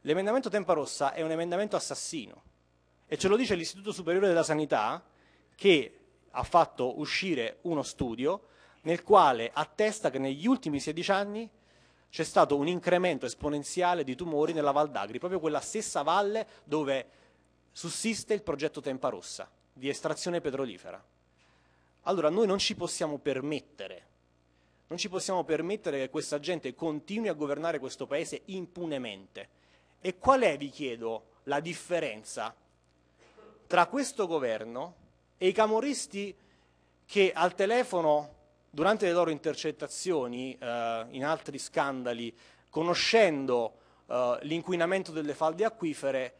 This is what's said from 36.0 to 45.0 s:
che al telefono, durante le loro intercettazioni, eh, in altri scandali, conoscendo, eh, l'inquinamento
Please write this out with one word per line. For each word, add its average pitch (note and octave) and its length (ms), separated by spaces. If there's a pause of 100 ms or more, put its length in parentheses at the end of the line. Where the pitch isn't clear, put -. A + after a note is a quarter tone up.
che G3 300
al F3 200
telefono, E3+ 800 (360)
durante G3 360
le F3 60
loro E3+ 180
intercettazioni, C#3 1300
eh, A#2 540
in C3 140
altri D3 340
scandali, B2 760 (360)
conoscendo, D3+ 1080 (280)
eh, B2 360
l'inquinamento E3+ 720